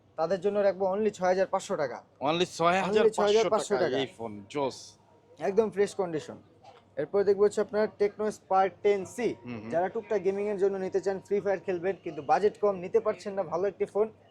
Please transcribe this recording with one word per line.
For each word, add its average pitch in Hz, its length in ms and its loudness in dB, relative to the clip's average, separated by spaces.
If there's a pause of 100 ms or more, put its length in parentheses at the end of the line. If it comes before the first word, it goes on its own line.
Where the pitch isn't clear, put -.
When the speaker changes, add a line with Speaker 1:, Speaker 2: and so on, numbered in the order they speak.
(160)
Speaker 1:
তাদের 170 240 -2
জন্য 202 180 0
রাখবো 196 260 0 (100)
only 214 160 0
ছয় 185 180 -2
হাজার 185 180 2
পাঁচশো 190 300 -4
টাকা। 123 220 -4 (320)
Speaker 2:
Only 170 160 0 (120)
ছয় 175 220 4
হাজার 185 40 -2
পাঁচশো 202 140 2
Speaker 1:
Only 220 180 4
ছয় 202 100 2
হাজার 208 240 4
পাঁচশো 202 240 0
Speaker 2:
টাকা 180 120 2
Speaker 1:
টাকা। 135 120 0
Speaker 2:
এই 135 80 -2 (100)
ফোন, 113 160 -10 (160)
জোস। 135 280 -4 (600)
Speaker 1:
একদম 196 320 0
ফ্রেশ 190 240 -2
কন্ডিশন। 156 440 -6 (580)
এরপর 190 320 0
দেখবো 202 160 4
হচ্ছে 208 160 2
আপনার 208 280 0 (120)
Tecno 208 260 0 (120)
Spark 190 340 2 (100)
টেন 202 220 4
সি। 214 240 -4 (160)
Speaker 2:
হুম 120 160 -10
হুম। 107 100 -12
Speaker 1:
যারা 175 180 0
টুকটাক 208 380 -4
গেমিং 196 220 0
এর 208 100 -2
জন্য 196 200 2
নিতে 185 220 -2
চান, 196 160 -2 (100)
ফ্রি 202 140 0
ফায়ার 190 260 0
খেলবেন, 180 380 -2
কিন্তু 151 180 -8
বাজেট 185 400 2
কম, 202 120 2 (100)
নিতে 226 160 2
পারছেন 214 340 -4
না 196 80 -2
ভালো 170 300 -2
একটি - 120 -4
ফোন, 202 220 0 (240)